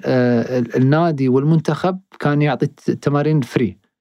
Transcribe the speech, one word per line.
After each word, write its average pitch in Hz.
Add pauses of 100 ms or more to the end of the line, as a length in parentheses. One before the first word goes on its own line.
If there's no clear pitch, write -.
آه، 123
ال-، -
النادي 139
والمنتخب 156 (200)
كان 147
يعطي 143
الت-، -
التمارين 147
فري، 117 (240)